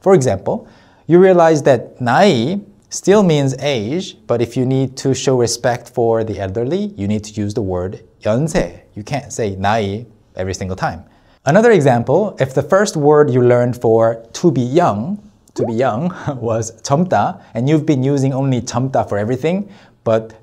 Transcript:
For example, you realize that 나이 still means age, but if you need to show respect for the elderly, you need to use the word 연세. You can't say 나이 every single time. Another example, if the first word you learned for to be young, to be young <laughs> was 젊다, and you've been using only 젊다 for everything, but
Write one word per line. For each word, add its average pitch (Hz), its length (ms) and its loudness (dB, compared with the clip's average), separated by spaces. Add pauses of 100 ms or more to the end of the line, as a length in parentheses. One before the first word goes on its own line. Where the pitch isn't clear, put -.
For 190 120 4
example, 127 520 0 (400)
you 170 120 6
realize 170 440 6
that 135 400 0
나이 151 580 2 (300)
still 202 320 2
means 143 400 2
age, 139 640 -4
but 120 160 0
if 120 160 -4
you 127 80 0
need 131 300 0
to 131 180 -2
show 131 260 0
respect 117 480 -2
for 113 340 0
the 107 160 -6
elderly, 123 600 -4
you 101 100 -4
need 107 160 -4
to - 160 -10
use 104 140 -4
the 120 80 -4
word 92 420 -6 (200)
연세. 120 580 -2 (120)
You 104 80 -14
can't 127 300 -10
say 101 240 -4
나이 101 480 -2 (320)
every 92 160 -6
single 92 240 -6
time. 110 280 -6 (420)
Another 214 240 4
example, 139 680 2
if 135 140 -2
the 139 100 0
first 202 320 0
word 151 360 4
you 127 100 2
learned 123 400 2
for 113 420 2 (120)
to 175 160 2
be 131 100 -2
young, 131 560 0 (380)
to - 100 -4
be 120 80 -4
young 127 400 -2 (140)
<laughs> 139 100 -6
was 117 360 -4 (100)
젊다, 143 580 0 (140)
and 123 160 -2
you've 151 160 2
been 135 160 0
using 139 320 0
only 131 260 -2
젊다 131 480 -4
for 104 80 -4
everything, 131 540 -4 (340)
but 113 380 -2